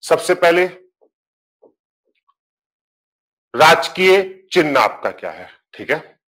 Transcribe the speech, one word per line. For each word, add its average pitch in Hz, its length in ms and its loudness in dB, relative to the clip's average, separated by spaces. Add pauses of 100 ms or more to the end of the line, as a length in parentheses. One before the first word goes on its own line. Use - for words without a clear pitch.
सबसे 165 300 -2
पहले 175 320 2 (3000)
राजकीय 165 680 2 (300)
चिन्ह 151 280 0
आपका - 320 -2
क्या 92 200 -14
है, 85 180 -20 (240)
ठीक 98 180 -18
है। - 280 -8 (100)